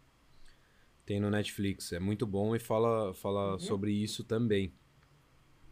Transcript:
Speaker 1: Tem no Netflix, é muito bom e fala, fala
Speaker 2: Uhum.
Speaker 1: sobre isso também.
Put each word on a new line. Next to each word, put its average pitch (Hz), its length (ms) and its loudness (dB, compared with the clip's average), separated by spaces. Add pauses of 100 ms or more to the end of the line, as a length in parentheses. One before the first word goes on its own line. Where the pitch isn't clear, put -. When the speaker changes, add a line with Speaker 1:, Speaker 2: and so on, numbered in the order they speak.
(1040)
Speaker 1:
Tem 101 140 -2
no 101 100 2
Netflix, 101 600 -2
é 85 80 -4
muito 104 260 0
bom 104 300 0
e 113 40 0
fala, 110 540 2
fala 101 400 0
Speaker 2:
Uhum. 92 60 -4
Speaker 1:
sobre 101 320 -2
isso 104 320 -2
também. 107 500 2 (1000)